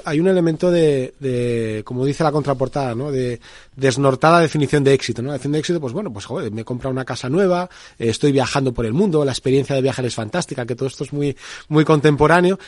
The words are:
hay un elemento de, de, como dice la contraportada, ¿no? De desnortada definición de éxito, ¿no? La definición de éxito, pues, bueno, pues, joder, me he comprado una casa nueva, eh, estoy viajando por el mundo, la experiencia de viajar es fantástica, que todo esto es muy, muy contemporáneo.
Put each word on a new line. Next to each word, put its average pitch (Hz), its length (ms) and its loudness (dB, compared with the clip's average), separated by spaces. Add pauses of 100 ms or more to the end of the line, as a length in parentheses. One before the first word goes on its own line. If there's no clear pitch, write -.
hay 156 140 -2
un 180 80 2
elemento 180 420 0
de, 147 500 2
de, 120 640 -4
como 123 220 -4
dice 143 180 -2
la 151 80 2
contraportada, 135 640 -2
¿no? 139 180 -6
De 123 280 -4 (360)
desnortada 135 640 4
definición 147 420 0
de 139 100 6
éxito, 117 280 -2
¿no? 127 60 -6
La 147 60 -6
definición 139 200 -6
de 151 60 -2
éxito, 170 220 -4
pues, 120 120 -8
bueno, 180 180 -6
pues, 101 140 -12
joder, 131 260 -6
me 110 100 -8
he 107 40 -14
comprado 131 260 -6
una 131 140 -6
casa 127 240 -8
nueva, 180 400 0 (300)
eh, 117 100 0
estoy 143 220 2
viajando 131 420 0
por 117 120 -4
el 110 80 -2
mundo, 160 320 2
la 131 60 0
experiencia 135 440 0
de 131 60 2
viajar 127 240 -2
es 117 100 -4
fantástica, 123 500 -6
que 120 100 -6
todo 135 120 -4
esto - 160 -10
es - 100 -10
muy, 143 220 -2 (340)
muy 151 140 4
contemporáneo. 156 840 4